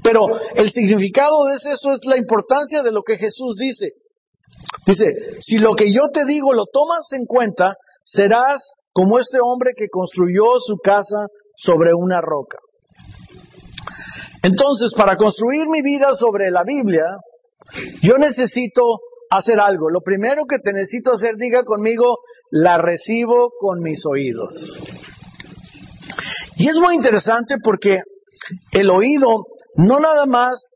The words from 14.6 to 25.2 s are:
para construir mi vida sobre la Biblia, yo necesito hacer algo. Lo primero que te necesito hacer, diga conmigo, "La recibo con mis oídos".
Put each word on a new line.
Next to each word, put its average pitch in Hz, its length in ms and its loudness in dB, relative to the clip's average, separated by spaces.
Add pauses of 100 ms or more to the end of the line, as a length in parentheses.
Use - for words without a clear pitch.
para 196 220 4
construir 233 500 0
mi 311 140 -2
vida 277 340 0
sobre 202 360 0
la 180 120 0
Biblia, 202 420 0 (960)
yo 214 160 4
necesito 254 640 0 (480)
hacer 208 300 2
algo. 190 300 2
Lo 175 120 0
primero 220 480 0
que 285 80 -2
te 202 160 -4
necesito 202 380 -4
hacer, 226 260 -2
diga 247 260 0
conmigo, 226 540 0 (340)
"La 170 260 4
recibo 226 840 0
con 185 220 -4
mis 156 240 -8
oídos". 131 720 -6 (1800)